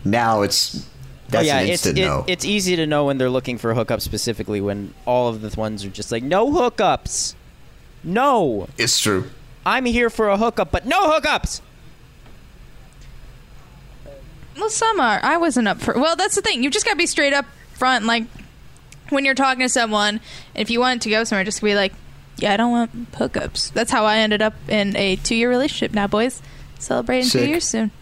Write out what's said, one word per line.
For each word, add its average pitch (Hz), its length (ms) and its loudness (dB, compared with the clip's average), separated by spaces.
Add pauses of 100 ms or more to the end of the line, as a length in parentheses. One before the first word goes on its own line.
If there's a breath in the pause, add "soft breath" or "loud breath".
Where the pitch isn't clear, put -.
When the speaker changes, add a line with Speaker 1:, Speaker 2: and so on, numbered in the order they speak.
Speaker 1:
now 113 380 2
it's, - 440 -2 (460)
that's 120 120 2
Speaker 2:
Oh, - 20 2
yeah, 143 140 2
Speaker 1:
an 123 60 2
Speaker 2:
it's, 175 200 0
Speaker 1:
instant - 140 2
Speaker 2:
it, - 60 4
Speaker 1:
no. 135 220 0
Speaker 2:
it's 180 160 -2
easy 185 320 0
to 160 120 0
know 147 180 2
when 139 140 0
they're 127 100 2
looking 127 300 -2
for 117 160 0
hookups 113 260 0
specifically 104 600 -4
when 101 340 -4 (100)
all 123 220 2
of 110 140 -4
the 107 180 -8
ones 107 260 -4
are 101 60 -8
just - 200 -10
like, 117 120 -2
"No 190 280 2
hookups. 233 840 0 (680)
No." 180 640 2 (120)
Speaker 1:
It's - 200 2
true. 92 300 0 (340)
Speaker 2:
I'm 240 220 0
here 240 240 2
for 220 200 0
a 196 80 4
hookup, 220 340 0
but - 160 -2
no 349 200 4
hookups. 302 540 0 (3000)
Speaker 3:
Well, 427 120 -2
some 440 300 2
are. 226 240 4
I 302 140 2
wasn't 254 300 2
up 185 120 0
for, - 140 -2
well, 320 220 2
that's 370 200 0
the 403 60 0
thing. 320 220 0
You 285 60 2
just 392 160 -2
gotta 415 120 0
be 339 80 2
straight 285 280 2
up 277 120 2 (280)
front, 254 320 2
like, 226 180 2 (840)
when 277 160 2
you're 269 100 2
talking 262 260 2
to 254 80 2
someone, 214 500 2 (340 loud breath)
if - 160 -2
you 233 100 2
want 247 240 2
to 220 60 -4
go 220 140 2
somewhere, 202 200 0
just 208 200 -4
be 208 120 4
like, 196 180 2 (440)
"Yeah, 202 160 2
I 202 40 2
don't 240 140 4
want 233 420 -2
hookups." - 600 -4
That's 226 180 0
how 220 140 4
I 214 120 4
ended 214 240 2
up 220 120 2 (140)
in 202 300 0
a 190 180 2
two-year 233 340 0
relationship 247 440 0
now, 202 140 0
boys. 220 340 0 (360 loud breath)
Celebrating 247 520 0
Speaker 1:
Sick. 247 140 2
Speaker 3:
two 277 60 2
years 330 180 0
soon. 220 240 0 (100)